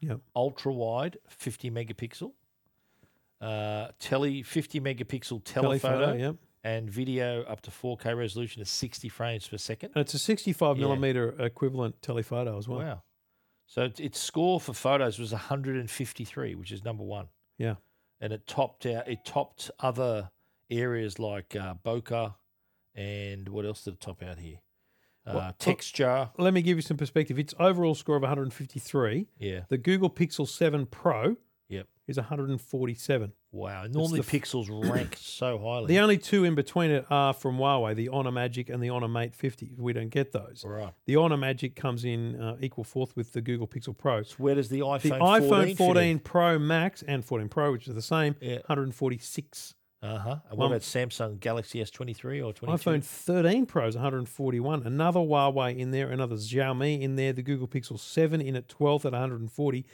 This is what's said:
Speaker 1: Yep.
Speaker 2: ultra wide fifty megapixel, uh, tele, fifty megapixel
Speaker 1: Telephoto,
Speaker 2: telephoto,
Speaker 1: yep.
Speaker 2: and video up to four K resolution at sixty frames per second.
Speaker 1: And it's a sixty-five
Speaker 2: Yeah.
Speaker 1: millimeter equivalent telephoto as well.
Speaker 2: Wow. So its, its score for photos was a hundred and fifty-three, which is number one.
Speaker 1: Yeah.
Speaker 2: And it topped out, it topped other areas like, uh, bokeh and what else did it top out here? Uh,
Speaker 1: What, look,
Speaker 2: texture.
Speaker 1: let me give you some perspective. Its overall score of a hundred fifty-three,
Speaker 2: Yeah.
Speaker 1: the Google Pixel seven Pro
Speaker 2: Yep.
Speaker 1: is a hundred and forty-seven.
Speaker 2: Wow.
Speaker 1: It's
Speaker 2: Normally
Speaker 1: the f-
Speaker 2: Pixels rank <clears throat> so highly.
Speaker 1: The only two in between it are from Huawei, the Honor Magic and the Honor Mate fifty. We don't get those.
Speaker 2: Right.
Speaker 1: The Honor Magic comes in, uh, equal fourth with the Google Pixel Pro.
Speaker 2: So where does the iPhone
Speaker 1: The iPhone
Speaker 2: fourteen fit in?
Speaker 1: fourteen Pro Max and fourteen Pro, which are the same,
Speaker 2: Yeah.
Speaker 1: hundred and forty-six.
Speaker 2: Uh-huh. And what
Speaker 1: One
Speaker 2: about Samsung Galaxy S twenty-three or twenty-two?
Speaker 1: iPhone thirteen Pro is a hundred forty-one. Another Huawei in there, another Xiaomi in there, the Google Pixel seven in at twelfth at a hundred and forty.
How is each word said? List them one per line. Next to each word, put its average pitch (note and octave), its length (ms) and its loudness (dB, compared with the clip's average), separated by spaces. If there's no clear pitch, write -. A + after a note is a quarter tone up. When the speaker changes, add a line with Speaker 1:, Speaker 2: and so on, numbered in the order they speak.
Speaker 1:
Yep. D3 200 -4
Speaker 2:
ultra C#3 360 0
wide B2 440 -2
fifty - 420 -8
megapixel, A#2 600 -8
uh, G#2+ 480 -4
tele, C#3 440 0
fifty D3+ 380 -4
megapixel B2 640 -6
Speaker 1:
Telephoto, C3+ 340 2
Speaker 2:
telephoto, C#3 200 2
Speaker 1:
yep. C#3+ 180 -2
Speaker 2:
and A2+ 280 -4
video B2 520 -2
up A#2 200 -10
to - 80 -16
four B2 260 -8
K A#2 180 -4
resolution A#2 480 -4
at G2 60 -10
sixty - 400 -6
frames A#2 380 -4
per G#2+ 120 -10
second. - 360 -8
Speaker 1:
And D3+ 80 2
it's - 120 -4
a D3 40 -2
sixty-five E3+ 600 2
Speaker 2:
Yeah. C3+ 80 0
Speaker 1:
millimeter C3 440 2
equivalent B2 600 -2
telephoto A#2 560 -4
as G#2+ 100 -8
well. B2 100 -6
Speaker 2:
Wow. C3 240 -8
So - 180 -4
its, B2 160 -4
its D3 200 -6
score F3 400 2
for C#3 120 -8
photos C3 460 2
was A2+ 140 -6
a A2+ 40 -2
hundred C3+ 400 -4
and A#2+ 140 -6
fifty-three, A#2+ 640 -8
which F2+ 180 -12
is G2 120 -10
number A2 200 -8
one. G2 240 -10
Speaker 1:
Yeah. A2 180 -2
Speaker 2:
And A2 120 -6
it G#2+ 140 -10
topped - 400 -2
out, A#2 220 -4
it A#2+ 160 -8
topped - 460 -6
other A#2 500 -2
areas A#2 480 -2
like, G#2 360 -6
uh, F#2+ 200 -6
bokeh A#2 500 -2
and G2+ 540 -8
what G2+ 180 -4
else G#2+ 180 -8
did F#2+ 100 -8
it F#2 60 -20
top F#2+ 220 -12
out F2+ 160 -10
here? E2 200 -14
Uh, - 60 -8
Speaker 1:
What, F#2 140 -2
look, F#2 120 -10
Speaker 2:
texture. C3 800 0
Speaker 1:
let F#3 160 4
me F3+ 80 4
give F3 160 4
you D#3 40 -2
some D3+ 140 -2
perspective. D3 420 0
Its D3 200 -4
overall F3 360 6
score D3+ 220 0
of C#3 60 0
a C3+ 60 2
hundred C3+ 240 -2
fifty-three, C3+ 760 0
Speaker 2:
Yeah. F#2 300 -4
Speaker 1:
the C3+ 100 2
Google F3+ 320 4
Pixel D#3 380 0
seven D3 380 2
Pro D#3 500 2
Speaker 2:
Yep. F#2+ 180 -8
Speaker 1:
is C3+ 120 -6
a C3 60 0
hundred C#3 260 -4
and C3 100 -2
forty-seven. B2 720 -2
Speaker 2:
Wow. G2 340 -8
Speaker 1:
It's A#2 100 -6
Speaker 2:
Normally D#3+ 260 2
Speaker 1:
the - 60 -2
f- - 160 0
Speaker 2:
Pixels A#2 260 -4
rank - 240 -2
<clears throat> - 40 -16
so B2 380 -4
highly. A#2 280 -4
Speaker 1:
The E3+ 140 6
only G#3 180 8
two G3 260 4
in E3+ 100 6
between D#3 360 2
it C#3 180 2
are C#3 240 4
from C3 240 -4
Huawei, C3 380 2
the A2+ 160 -2
Honor C3 220 0
Magic B2 360 -2
and B2 140 -4
the A#2+ 80 0
Honor B2 180 0
Mate A#2 260 -2
fifty. B2 440 -6
We B2 160 0
don't A2+ 160 -4
get C#3 220 0
those. - 340 -6
Speaker 2:
Right. G#2 260 -8
Speaker 1:
The C3+ 100 6
Honor D#3+ 220 6
Magic C3+ 360 -2
comes A#2+ 300 -2
in, A#2 360 -2
uh, A2+ 200 -4
equal B2 240 -6
fourth - 320 -4
with A#2 160 -6
the A#2+ 80 -4
Google A#2 260 -2
Pixel B2 300 -8
Pro. A#2 280 2
Speaker 2:
So - 120 -16
where C#3 200 4
does C3+ 120 2
the C3+ 120 0
iPhone C#3 220 0
Speaker 1:
The D3+ 80 4
iPhone F3+ 380 6
Speaker 2:
fourteen - 0 -
fit F#3 60 4
in? F#3+ 60 -2
Speaker 1:
fourteen F3 420 6
Pro E3+ 400 4
Max E3 440 2
and C#3 220 -2
fourteen A2 240 -2
Pro, D3 240 2
which A#2+ 160 -6
are B2+ 60 -8
the A2+ 80 -4
same, D3+ 400 2
Speaker 2:
Yeah. B2 240 -4
Speaker 1:
hundred C#3+ 180 0
and C3 100 -4
forty-six. - 800 -6
Speaker 2:
Uh-huh. A2 340 -4
And G#2+ 80 -6
what - 0 -
Speaker 1:
One C3+ 140 4
Speaker 2:
about A2+ 100 2
Samsung A#2 580 -2
Galaxy A#2 400 -2
S A2 100 -4
twenty-three B2+ 520 -8
or A2+ 100 -6
twenty-two? D#3+ 380 0
Speaker 1:
iPhone D3+ 120 4
thirteen F3+ 600 2
Pro C3 220 2
is A2+ 100 0
a A#2 40 -4
hundred C3 280 -2
forty-one. C3+ 540 0
Another D#3+ 380 2
Huawei C#3 580 4
in B2+ 140 -2
there, C3 180 0
another B2+ 260 -2
Xiaomi C3 640 0
in C3+ 160 -2
there, C3+ 160 2
the B2+ 100 -4
Google C3 240 -2
Pixel A#2 320 -6
seven D#3+ 440 2
in C3+ 120 -2
at B2+ 140 -6
twelfth D3 380 2
at B2+ 80 -2
a A#2+ 40 0
hundred B2 220 -2
and A2+ 100 -6
forty. C3+ 440 0